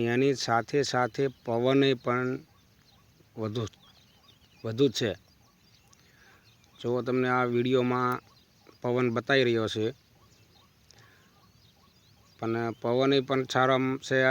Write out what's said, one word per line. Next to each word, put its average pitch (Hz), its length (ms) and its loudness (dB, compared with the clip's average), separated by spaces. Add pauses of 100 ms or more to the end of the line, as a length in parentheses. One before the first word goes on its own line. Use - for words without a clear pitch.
એની 131 260 2
સાથે 120 480 0
સાથે 123 420 -2 (140)
પવને 131 560 2
પણ 127 340 -2 (1080)
વધુ, 110 280 -4 (1000)
વધુ 113 240 2
છે. 117 220 -2 (1700)
જો 123 100 -6 (140)
તમને 127 260 0
આ 127 160 2
વીડિયોમાં 123 680 2 (680)
પવન 123 320 0
બતાવી 123 360 2
રહ્યો 113 220 0
છે, 110 180 -2 (2500)
પણ 113 180 -4 (160)
પવને 127 480 0
પણ 131 240 -2
સારામાં 131 540 0
છે - 180 -4 (140)